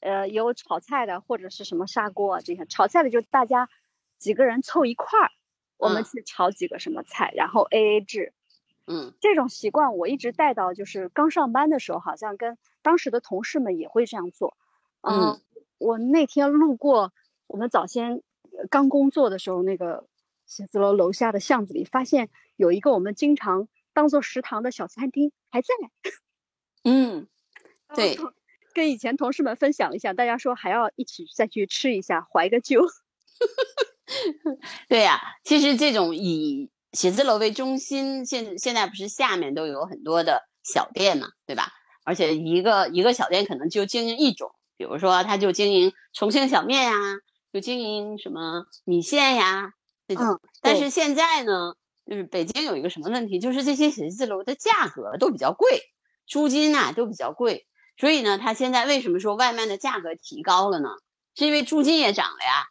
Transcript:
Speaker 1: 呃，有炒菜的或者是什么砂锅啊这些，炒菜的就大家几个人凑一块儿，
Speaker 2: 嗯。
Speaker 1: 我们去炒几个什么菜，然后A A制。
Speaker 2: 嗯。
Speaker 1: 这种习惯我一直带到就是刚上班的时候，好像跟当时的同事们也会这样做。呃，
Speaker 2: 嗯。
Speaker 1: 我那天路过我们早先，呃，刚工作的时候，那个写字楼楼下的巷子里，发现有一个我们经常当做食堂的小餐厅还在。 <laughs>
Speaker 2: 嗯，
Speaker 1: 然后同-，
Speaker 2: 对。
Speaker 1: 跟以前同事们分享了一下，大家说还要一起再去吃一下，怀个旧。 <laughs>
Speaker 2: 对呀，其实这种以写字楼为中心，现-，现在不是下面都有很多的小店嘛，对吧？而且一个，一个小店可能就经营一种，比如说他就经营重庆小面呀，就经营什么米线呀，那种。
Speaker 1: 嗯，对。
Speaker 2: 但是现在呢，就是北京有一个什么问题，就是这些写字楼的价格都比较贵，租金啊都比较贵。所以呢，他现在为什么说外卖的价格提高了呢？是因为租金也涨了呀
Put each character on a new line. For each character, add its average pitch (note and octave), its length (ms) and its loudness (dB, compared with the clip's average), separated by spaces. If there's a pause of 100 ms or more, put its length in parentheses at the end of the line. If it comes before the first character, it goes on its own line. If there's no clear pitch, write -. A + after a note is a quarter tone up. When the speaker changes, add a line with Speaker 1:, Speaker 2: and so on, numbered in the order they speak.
Speaker 1:
呃， G3 260 -4
有 A3 260 -2
炒 - 280 -6
菜 C4 240 -4
的 F#3+ 160 -6
或 A#3+ 160 -4
者 F#3 120 -12
是 - 140 -16
什 F3+ 140 -8
么 F#3 100 -4
砂 G#3 220 -2
锅 G3 260 -2
啊 - 80 -6
这 F4 120 -6
些， D#4 100 -12
炒 - 240 0
菜 E4+ 140 4
的 C4+ 60 2
就 A#3 120 2
大 B3+ 240 2
家 B3 240 0 (480)
几 G#3 160 -2
个 B3+ 120 4
人 B3 160 0
凑 E4 240 0
一 A#3+ 80 -2
块 - 260 -2
儿， E4 80 4
Speaker 2:
嗯。 - 40 -2 (460)
Speaker 1:
我 - 120 0
们 G#3+ 140 0
去 A3+ 220 -12
炒 F#3 260 0
几 F#3 160 -6
个 - 120 -10
什 - 120 -10
么 - 120 -6
菜， - 320 -6
然 - 140 0
后 A3 120 2 (100)
A G#3+ 260 4
A G#3+ 40 0
制。 G3+ 320 -8 (540)
Speaker 2:
嗯。 D3+ 340 -10
Speaker 1:
这 G4+ 140 4
种 C4 140 0
习 - 200 -6
惯 C#4 280 0
我 E3+ 120 -2
一 C#4 80 -4
直 A#3+ 160 -6
带 D4 200 2
到 F#3 200 -2
就 G3 120 -10
是 F#3+ 240 -10
刚 D4+ 220 2
上 C#4 220 0
班 C#4+ 160 2
的 D4+ 100 2
时 - 140 -8
候， E3+ 60 -4
好 E3 180 -8
像 G#3+ 180 -10
跟 A#3 220 -8 (240)
当 E4 160 4
时 C#4 140 -2
的 A#3+ 100 0
同 F#3+ 240 -6
事 - 160 -4
们 G3 160 -2
也 D#3+ 100 -8
会 A#3 180 2
这 A3+ 120 -10
样 F3+ 120 -8
做。 - 280 -6 (440)
呃， G#3+ 120 -2
Speaker 2:
嗯。 F#3 280 2 (360)
Speaker 1:
我 A3+ 200 0
那 C4+ 280 2
天 C#4+ 260 2
路 D4 240 6
过 A3+ 380 2 (340)
我 - 100 -10
们 A3+ 120 -4
早 - 180 0
先， A#3+ 340 -6 (360)
呃， - 120 -10
刚 C#4 200 4
工 C#4 200 4
作 C4+ 200 2
的 F#3+ 100 -6
时 - 100 -10
候， F3+ 140 -2
那 F#3+ 140 -2
个 E3+ 280 -6 (400)
写 - 220 -16
字 G#3 120 -4
楼 G3+ 120 4
楼 G3 220 4
下 A3+ 180 0
的 G3+ 80 0
巷 A3 260 0
子 - 80 -16
里， F#3+ 120 -6
发 B3+ 180 -2
现 B3+ 260 0 (280)
有 F3 160 4
一 G3 80 0
个 D4 100 2
我 - 80 4
们 G3 160 -4
经 D4 220 2
常 F#3+ 320 -2 (240)
当 D4+ 160 4
做 C#4+ 120 2
食 - 200 -8
堂 A3 220 -8
的 B3 60 -4
小 G3+ 180 -10
餐 B3+ 220 -8
厅 D4 220 0 (180)
还 B3 120 -2
在。 - 60 -6 (360)
<laughs> - 160 -10 (640)
Speaker 2:
嗯， A#3+ 460 2 (580)
Speaker 1:
然 D4 80 -14
后 - 0 -
同-， - 0 -
Speaker 2:
对。 G#3 240 0 (520)
Speaker 1:
跟 D#4 200 0
以 B3 60 -4
前 A#3+ 200 -4
同 C4+ 160 -2
事 - 80 -4
们 A#3+ 140 -2
分 C#4+ 180 2
享 F#3+ 160 0
了 C#3 60 -8
一 - 40 -6
下， G3 140 -4
大 A#3+ 120 0
家 A#3+ 120 -2
说 B3 160 -2
还 A3+ 160 -6
要 A3 260 0
一 C4 80 -8
起 - 220 -14 (100)
再 A3 120 0
去 G#3 180 -4
吃 B3+ 300 -2
一 F#3+ 60 -2
下， E3 300 -4
怀 F3 160 2
个 A#3 140 2
旧。 C4 240 4 (540)
<laughs> - 1500 -6
Speaker 2:
对 A#3+ 140 4
呀， E3+ 180 6 (240)
其 D4 160 6
实 C#4 160 4
这 C#4 160 2
种 F3 240 2
以 D#3 540 -2 (240)
写 - 180 2
字 A3+ 120 2
楼 A#3+ 160 2
为 G#3+ 120 2
中 C4 280 -4
心， C4+ 460 -6
现-， A3 340 -8
现 B3 160 -2
在 G#3+ 120 2
不 G3 60 -8
是 G3 160 -10
下 A#3 260 -2
面 C#3+ 200 -4
都 D#3 100 -4
有 C#3+ 200 -6
很 F#3 180 -16
多 E3 200 0
的 D3+ 240 0 (160)
小 - 300 -2
店 F#3 240 2
嘛， B2+ 120 -6 (180)
对 C3+ 80 -6
吧？ - 160 -4 (340)
而 E3 80 -2
且 D#3+ 220 0
一 E3 260 0
个， G3 280 2
一 F3 120 0
个 A#3 100 4
小 A#3+ 160 -2
店 F#3 160 2
可 G3 120 -6
能 C#3 140 -6
就 G3+ 160 -2
经 A#3 220 -4
营 A#3 100 -4
一 C#4 160 4
种， - 180 -10 (260)
比 - 80 -10
如 C#3+ 140 -6
说 F#3 240 4
他 G#3 120 0
就 G3 160 2
经 G3+ 220 2
营 F#3 180 6 (220)
重 G#3+ 160 -2
庆 C4+ 180 2
小 C4 160 4
面 C4 220 2
呀， A#3 80 0 (580)
就 G3 80 -6
经 A#3+ 200 -6
营 G#3+ 400 -6
什 G3 100 -14
么 E3 380 -8 (180)
米 F3 160 2
线 C4+ 340 2
呀， G3 380 0 (340)
那 G3 80 -4
种。 A#3+ 100 -2
Speaker 1:
嗯， G3 160 0
对。 - 80 -20 (120)
Speaker 2:
但 C#4+ 160 4
是 C#4+ 140 0
现 D4 240 0
在 D#4+ 280 2
呢， F3+ 320 -4 (300)
就 G#3 100 -10
是 G3 80 -6
北 F3 220 -4
京 A3+ 180 -6
有 A3+ 140 -4
一 C3 60 -6
个 F3 60 -2
什 F3+ 120 -14
么 F#3 80 -6
问 A#3 180 -4
题， F#3+ 120 -2
就 A#3 120 -2
是 C4 120 -2
这 C#4 120 2
些 D4 140 4
写 A3 220 -6
字 A#3 160 -6
楼 G3 160 -6
的 B3+ 120 -6
价 G4 320 0
格 A2 300 -10
都 D4+ 140 2
比 G#3+ 60 -4
较 C#3 140 0
贵， A4 300 4 (460)
租 D4 200 0
金 D4+ 280 2
啊 F3+ 160 2
都 A3+ 160 -2
比 G#3+ 80 -8
较 B2+ 180 -6
贵。 A3+ 320 -2 (320)
所 C4+ 120 2
以 D4+ 120 4
呢， G#3+ 160 2
他 A#3 160 -2
现 B3+ 180 -2
在 B3 140 2
为 C#4 160 2
什 A3+ 100 -4
么 F3+ 80 0
说 G#3 160 -2
外 A#3+ 160 2
卖 A#3 140 -4
的 G3+ 120 -4
价 B3 220 -4
格 E3 160 -8
提 - 260 -18
高 F#3 280 4
了 F3 100 0
呢？ C#3 80 -2 (480)
是 C#4+ 100 0
因 D4+ 60 2
为 D4 120 2
租 D4 200 0
金 D#4+ 160 4
也 A3 140 2
涨 F#3 140 0
了 E2+ 180 -10
呀 C3 260 0